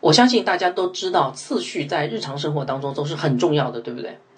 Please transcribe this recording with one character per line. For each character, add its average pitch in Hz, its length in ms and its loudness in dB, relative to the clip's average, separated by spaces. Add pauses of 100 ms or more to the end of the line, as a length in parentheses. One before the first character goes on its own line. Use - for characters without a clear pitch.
我 - 120 6
相 247 160 8
信 233 160 2
大 185 140 0
家 185 100 2
都 180 200 0
知 185 220 -4
道， 156 200 2
次 - 320 -6
序 147 240 -6
在 151 200 -2
日 110 140 -6
常 139 160 -8
生 151 160 -4
活 143 140 -2
当 135 160 -4
中 139 100 -4
都 147 140 -4
是 160 100 -6
很 143 220 0
重 156 160 4
要 131 160 2
的， 117 100 -8
对 123 140 -8
不 - 80 -10
对？ - 160 -12 (200)